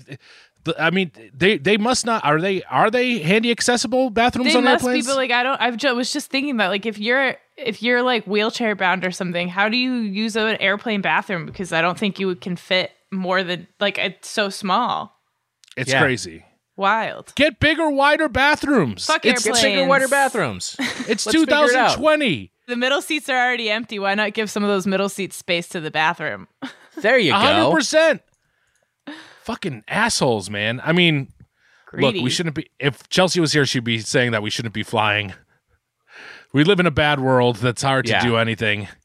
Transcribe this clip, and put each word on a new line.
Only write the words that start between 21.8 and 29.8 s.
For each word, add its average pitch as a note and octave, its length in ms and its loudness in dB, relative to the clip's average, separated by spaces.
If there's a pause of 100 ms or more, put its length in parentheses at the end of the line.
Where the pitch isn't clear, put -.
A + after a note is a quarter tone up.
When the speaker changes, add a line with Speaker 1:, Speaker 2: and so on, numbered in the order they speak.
Speaker 1:
twenty. C4+ 500 0 (160)
Speaker 2:
The A#3+ 80 -6
middle C4 240 0
seats D4+ 300 -6
are B3+ 80 0
already B3 320 0
empty. A3 300 -4
Why G3 160 0
not G#3 180 -2
give G#3+ 160 -4
some G#3 140 -4
of G3+ 60 0
those G3 180 0
middle G3 200 0
seats F#3+ 280 -8
space E3+ 340 -4
to F#3 100 -8
the D#3 120 -8
bathroom? D3+ 560 -2 (160)
<laughs> C4 40 -12 (320)
Speaker 3:
There B3+ 200 4
you F#3+ 120 4
go. G3 60 4
Speaker 1:
A G3+ 40 4
hundred D4 340 4
percent. D#4 460 2 (1200)
Fucking C#3 440 -8